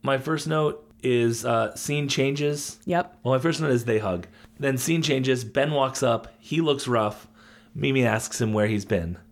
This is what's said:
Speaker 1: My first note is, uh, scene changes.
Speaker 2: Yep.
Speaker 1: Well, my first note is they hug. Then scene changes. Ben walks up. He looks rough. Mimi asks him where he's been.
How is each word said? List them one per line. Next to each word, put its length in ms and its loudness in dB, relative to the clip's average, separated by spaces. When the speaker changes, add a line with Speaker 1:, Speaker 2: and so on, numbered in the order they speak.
Speaker 1:
My 160 0
first 300 -4
note 400 -2
is, 400 2
uh, 320 0
scene 320 -4
changes. 800 -2
Speaker 2:
Yep. 380 -2
Speaker 1:
Well, 100 2
my 80 2
first 180 0
note 120 0
is 140 2
they 140 2
hug. 280 -4
Then 180 0
scene 240 0
changes. 420 0
Ben 280 -2
walks 320 0
up. 240 0
He 240 -2
looks 260 0
rough. 400 0
Mimi 320 2
asks 340 0
him 140 0
where 140 4
he's 180 0
been. 320 -2